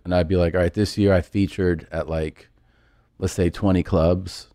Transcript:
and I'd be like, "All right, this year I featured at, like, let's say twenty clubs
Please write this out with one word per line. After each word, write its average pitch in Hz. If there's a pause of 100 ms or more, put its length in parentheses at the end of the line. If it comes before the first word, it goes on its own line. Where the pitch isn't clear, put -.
and 90
I'd 90
be 92
like, 85
"All 90
right, 87
this 104
year 101
I 90
featured 90
at, 78
like, 80 (720)
let's 95
say 90
twenty 92
clubs 90